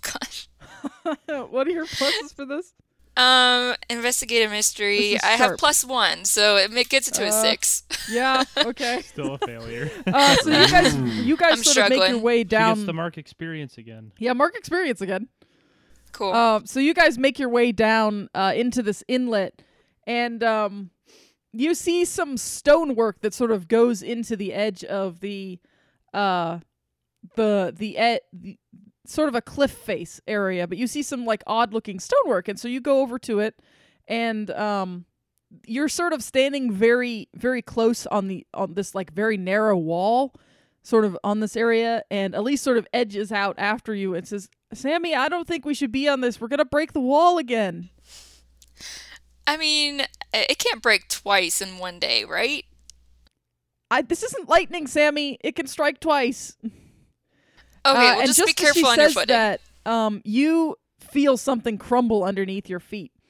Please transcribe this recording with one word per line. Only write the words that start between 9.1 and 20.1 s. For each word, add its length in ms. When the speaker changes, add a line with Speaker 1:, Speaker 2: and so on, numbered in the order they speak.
Speaker 3:
a 40
failure. 500
<laughs> 80
Speaker 2:
Uh, 300
so 120
you 180
guys, 280
Speaker 1:
<laughs> 300
Speaker 2:
you 120
guys 160
Speaker 1:
I'm 100
Speaker 2:
sort 140
of 120
make 80
your 80
Speaker 1:
struggling. 160
Speaker 2:
way 180
Speaker 3:
She 60
Speaker 2:
down. 300
Speaker 3:
gets 100
the 80
mark 240
experience 600
again. 420
Speaker 2:
Yeah, 140
mark 220
experience 460
again. 260
Speaker 1:
Cool. 220
Speaker 2:
Uh, 320
so 140
you 140
guys 240
make 220
your 100
way 220
down, 640
uh, 200
into 280
this 240
inlet, 540
and, 380